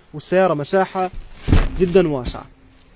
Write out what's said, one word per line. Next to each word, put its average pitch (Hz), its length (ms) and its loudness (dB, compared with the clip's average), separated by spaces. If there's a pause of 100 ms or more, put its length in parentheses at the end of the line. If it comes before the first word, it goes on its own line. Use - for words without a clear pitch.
(140)
والسيارة 180 400 0
مساحة 185 560 -2 (680)
جدًا 175 300 4
واسعة، 131 380 -6 (500)